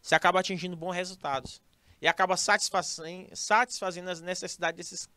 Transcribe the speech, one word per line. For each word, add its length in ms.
você 140
acaba 240
atingindo 380
bons 160
resultados 680
e 60
acaba 300
satisfazem-, 960
satisfazendo 760
as 120
necessidades 560
desses 400